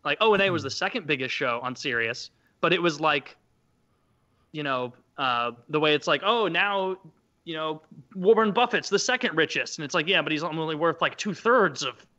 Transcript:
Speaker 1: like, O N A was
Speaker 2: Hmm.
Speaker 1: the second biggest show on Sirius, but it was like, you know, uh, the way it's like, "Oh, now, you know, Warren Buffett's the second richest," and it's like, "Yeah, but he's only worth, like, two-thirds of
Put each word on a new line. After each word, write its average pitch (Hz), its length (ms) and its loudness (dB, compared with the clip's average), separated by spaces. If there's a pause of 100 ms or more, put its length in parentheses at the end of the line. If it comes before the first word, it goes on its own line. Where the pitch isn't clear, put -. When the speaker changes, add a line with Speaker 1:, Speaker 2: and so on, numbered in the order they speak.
Speaker 1:
like, 147 160 -2
O 214 140 6
N 196 80 4
A 196 80 4
was 165 140 -2
Speaker 2:
Hmm. 139 40 -6
Speaker 1:
the - 40 -6
second 190 360 -4
biggest 131 280 -2
show 120 260 -2
on 127 140 -6
Sirius, 117 560 -4 (280)
but 170 140 2
it 175 80 0
was 160 180 0
like, 151 360 0 (1160)
you 151 120 -10
know, 127 300 -2 (240)
uh, 120 340 0 (180)
the 151 100 2
way 151 140 6
it's 147 140 0
like, 147 180 2
"Oh, 220 220 2
now, 190 500 0 (480)
you 165 100 -8
know, 156 260 -6 (340)
Warren 208 360 4
Buffett's 220 380 0
the 196 100 2
second 247 380 -2
richest," 143 400 -2
and 147 80 -8
it's - 80 -10
like, 160 140 0
"Yeah, 180 140 2
but 151 100 -2
he's 151 120 -2
only 160 320 -4
worth, 156 260 0
like, - 160 -2
two-thirds 202 680 0
of 127 220 -8 (140)